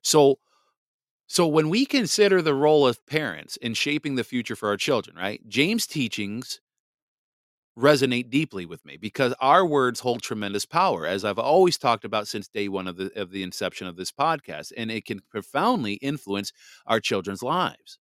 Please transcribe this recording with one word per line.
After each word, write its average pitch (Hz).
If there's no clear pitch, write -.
So, 139
so 170
when 156
we 240
consider 202
the 151
role 147
of 123
parents 127
in 117
shaping 147
the 120
future 117
for 110
our 104
children, 110
right, 95
James' 160
teachings 113
resonate 123
deeply 110
with 80
me 71
because 123
our 160
words 135
hold 120
tremendous 101
power, 156
as 95
I've 101
always 165
talked 117
about 107
since 104
day 104
one 95
of 90
the, 95
of 95
the 98
inception 92
of 87
this 92
podcast, 139
and 113
it 110
can 101
profoundly 139
influence 101
our 113
children's 98
lives. 151